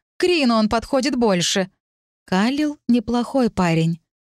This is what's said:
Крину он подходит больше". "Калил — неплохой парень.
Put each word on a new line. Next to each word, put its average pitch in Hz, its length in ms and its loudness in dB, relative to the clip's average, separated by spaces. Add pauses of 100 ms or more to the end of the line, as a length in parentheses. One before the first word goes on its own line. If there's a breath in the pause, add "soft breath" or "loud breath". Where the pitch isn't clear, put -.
(180)
Крину 311 380 0
он 214 140 2
подходит 254 460 -2
больше". 190 540 0 (560)
"Калил — 277 640 -2
неплохой 240 600 0
парень. 165 520 0 (300)